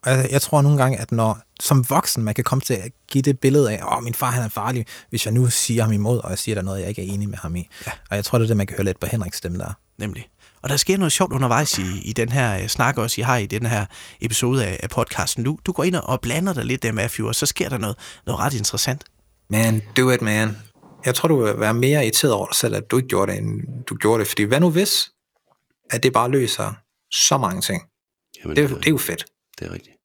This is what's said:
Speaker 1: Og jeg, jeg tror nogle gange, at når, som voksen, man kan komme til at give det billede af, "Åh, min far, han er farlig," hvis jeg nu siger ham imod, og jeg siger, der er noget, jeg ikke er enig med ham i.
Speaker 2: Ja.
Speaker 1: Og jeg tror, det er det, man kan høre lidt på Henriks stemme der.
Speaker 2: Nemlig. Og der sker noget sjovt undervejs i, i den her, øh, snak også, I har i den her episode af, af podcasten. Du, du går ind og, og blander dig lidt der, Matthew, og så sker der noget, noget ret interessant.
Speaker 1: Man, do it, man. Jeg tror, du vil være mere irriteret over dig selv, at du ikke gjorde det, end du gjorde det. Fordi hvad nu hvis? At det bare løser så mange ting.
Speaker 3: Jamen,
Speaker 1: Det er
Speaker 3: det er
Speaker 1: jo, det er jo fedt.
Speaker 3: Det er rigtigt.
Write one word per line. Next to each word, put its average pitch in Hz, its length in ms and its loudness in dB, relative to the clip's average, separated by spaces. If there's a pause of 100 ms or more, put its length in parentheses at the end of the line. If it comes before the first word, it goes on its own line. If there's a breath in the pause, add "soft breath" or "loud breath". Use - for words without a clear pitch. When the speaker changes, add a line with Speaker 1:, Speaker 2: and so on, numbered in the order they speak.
Speaker 1:
Og 127 80 0
jeg, 131 200 4
jeg 139 120 2
tror 147 200 4
nogle 143 160 6
gange, 131 200 2
at 113 140 -6
når, 110 260 2 (220)
som 131 300 4
voksen, - 320 0
man 107 120 0
kan 123 100 -2
komme 131 180 2
til - 120 -2
at 98 160 -6 (200)
give 135 120 2
det 135 160 2
billede 135 340 4
af, 107 240 -2
"Åh, 120 80 -4
min 120 100 -4
far, 127 160 -2
han 123 140 0
er 110 40 -4
farlig," 113 380 -4 (240 loud breath)
hvis 113 140 -2
jeg 110 100 0
nu 123 160 6
siger 117 320 0
ham 110 100 4
imod, 107 260 2
og - 120 -6
jeg 92 80 -4
siger, 110 160 -2
der 98 80 -2
er - 20 -4
noget, 95 160 -4
jeg 87 80 -4
ikke 101 200 -6
er 98 60 -6
enig 104 140 -4
med 101 100 -8
ham 82 180 -6
i. 87 120 -6 (180 loud breath)
Speaker 2:
Ja. - 60 -10 (180 loud breath)
Speaker 1:
Og 101 60 -2
jeg 104 80 -2
tror, - 140 0
det 113 60 4
er 110 40 0
det, 113 80 4
man 101 100 2
kan - 100 -10
høre 101 80 0
lidt 92 160 -2
på 90 60 -4
Henriks 104 300 -4
stemme 87 220 -6
der. 90 140 -6 (260)
Speaker 2:
Nemlig. 104 300 -10 (340 soft breath)
Og 135 60 -8
der 143 80 0
sker 185 220 2
noget 170 140 2
sjovt - 200 0
undervejs 131 460 2
i, 92 240 -6
i 110 100 -6
den 113 160 -2
her, 117 340 0
øh, 107 60 -6
snak 135 300 0
også, 110 220 -2
I 113 40 -2
har 127 120 2
i 104 100 -2
den 110 200 -4
her 107 200 -2 (340 loud breath)
episode 120 460 0
af, 92 160 -4
af - 80 -6
podcasten. - 540 -2
Du, 143 220 -2
du 185 60 -2
går 147 120 0
ind 185 120 2
og, - 120 -2
og 127 120 0
blander 165 320 -2
dig 123 120 -2
lidt 127 180 -2
der, 110 100 -2
Matthew, 110 360 -2
og 113 60 -2
så 147 120 0
sker - 220 -2
der 123 100 -4
noget, 104 180 -4 (300 loud breath)
noget - 140 -4
ret 143 140 0
interessant. 123 500 -4 (460)
Speaker 1:
Man, 110 320 2 (140)
do 127 140 4
it, 120 120 2
man. 107 340 0 (500)
Jeg 127 80 0
tror, - 140 0
du 143 160 4
vil 104 160 2
være 107 140 2
mere 135 280 4
irriteret 117 300 2
over 98 140 0
dig - 100 -6
selv, 110 200 0
at 104 140 -6
du 113 60 2
ikke 127 120 0
gjorde 98 240 0
det, 101 60 -4
end 107 240 -4 (260)
du - 60 -8
gjorde 110 260 2
det. 98 80 0
Fordi - 140 -2
hvad 123 180 2
nu 175 100 6
hvis? 185 400 0 (800)
At 117 120 -2
det 131 100 4
bare 120 180 2
løser 110 420 0 (400)
så - 260 2
mange 98 220 -2
ting. 87 220 -4 (640)
Speaker 3:
Jamen, - 120 -2
Speaker 1:
Det 147 80 6
er - 40 2
Speaker 3:
det 127 40 -4
er - 40 -6
Speaker 1:
jo, - 40 -10
det - 60 0
er 156 40 4
jo 147 80 2
fedt. - 260 -6 (340)
Speaker 3:
Det 50 100 -10
er 50 40 -10
rigtigt. - 220 -16 (100)